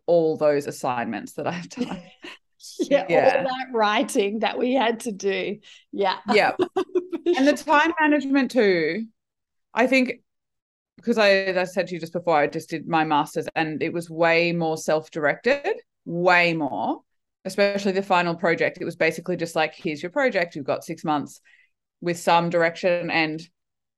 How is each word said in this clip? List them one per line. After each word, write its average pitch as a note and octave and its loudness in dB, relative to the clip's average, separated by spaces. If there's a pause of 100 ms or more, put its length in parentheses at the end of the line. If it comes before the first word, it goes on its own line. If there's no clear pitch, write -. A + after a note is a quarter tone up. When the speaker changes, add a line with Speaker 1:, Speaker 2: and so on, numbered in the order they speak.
Speaker 1:
all D#3+ 2
those D3 2
assignments A#2+ -6
that D3+ -6
I've F3 -8
done." G3 -8
Speaker 2:
<laughs> - -20 (680)
Yeah, C#4 2
Speaker 1:
Yeah. - 4
Speaker 2:
all - -2
that C4 -4
writing G#3+ 0
that - -2
we B3+ 0
had A#3 0
to A#3+ -6
do. F#3+ -4 (320)
Yeah. G3 0 (160)
Speaker 1:
Yeah. F#3 4
Speaker 2:
<laughs> - -6
For F4+ -2 (680)
Speaker 1:
And C4+ 4
the D4 4
Speaker 2:
sure. D4 2
Speaker 1:
time D#4+ 2
management C#4 2
too. F#3+ 2 (680)
I A#3 2
think, B3+ 0 (760)
because A3+ -4
I, G#3 6
as F#3+ 2
I F3+ 0
said F3+ -4
to F3 -8
you E3+ -6
just D#3+ -10
before, E3+ 0
I D3 4
just D#3 -8
did D#3+ -8
my E3 2
master's D#3 -2
and D#3 -4
it D#3+ -4
was E3+ -8
way E3 2
more D#3+ -2
self-directed, E3+ -2 (320)
way F3 4
more, D3 -4 (440)
especially G3+ 0
the F#3 0
final F3 2
project. E3 0
It - -6
was E3 -6
basically E3+ -2
just E3 -6
like, D#3 0
"Here's D3+ -6
your F3+ -8
project. F#3+ 0
You've C#3+ -8
got - -2
six D#3+ -12
months," D3+ -4 (600)
with E3+ -4
some E3+ 2
direction. E3+ 0
And D#3+ 0 (580)